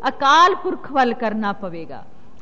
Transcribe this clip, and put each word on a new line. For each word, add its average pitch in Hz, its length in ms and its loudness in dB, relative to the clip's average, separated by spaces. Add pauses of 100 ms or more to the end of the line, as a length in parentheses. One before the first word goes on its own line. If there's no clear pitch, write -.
ਅਕਾਲ 311 460 6
ਪੁਰਖ - 380 -8
ਵੱਲ 247 220 2
ਕਰਨਾ 214 380 -2
ਪਵੇਗਾ, 165 520 -10 (380)